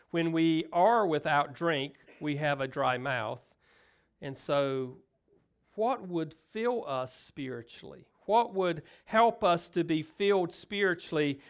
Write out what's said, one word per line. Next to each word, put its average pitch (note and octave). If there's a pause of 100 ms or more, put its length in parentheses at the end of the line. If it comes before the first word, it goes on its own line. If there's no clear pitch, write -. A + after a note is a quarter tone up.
(120)
When E3
we D#3+
are G#3
without D3
drink, D#3+ (220)
we D3
have C#3+
a C3+
dry C3
mouth. B2 (800)
And C#3
so C3+ (760)
what A3
would E3 (180)
fill A#3
us C3
spiritually? - (180)
What A3+
would F3+ (220)
help A3+
us F3
to F3
be D#3+
filled G3
spiritually, E3 (100)